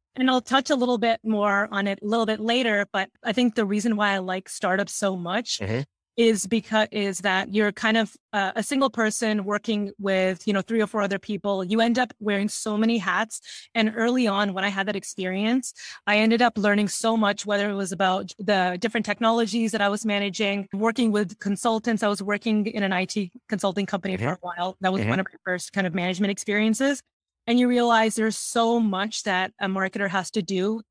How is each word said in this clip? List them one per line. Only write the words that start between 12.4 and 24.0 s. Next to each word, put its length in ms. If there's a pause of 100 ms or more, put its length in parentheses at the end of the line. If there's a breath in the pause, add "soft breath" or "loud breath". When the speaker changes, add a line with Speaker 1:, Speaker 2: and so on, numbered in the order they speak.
Speaker 1:
so 300
many 220
hats. 420 (340 loud breath)
And 220
early 280
on, 280
when 100
I 60
had 180
that 80
experience, 800 (340 loud breath)
I 120
ended 220
up 160
learning 300
so 300
much, 280
whether 240
it 40
was 180
about 480
the 400
different 260
technologies 680
that 80
I 80
was 160
managing, 680
working 400
with 280
consultants. 640
I 60
was 160
working 440
in 160
an 100
I 100
T 300 (160)
consulting 360
company 300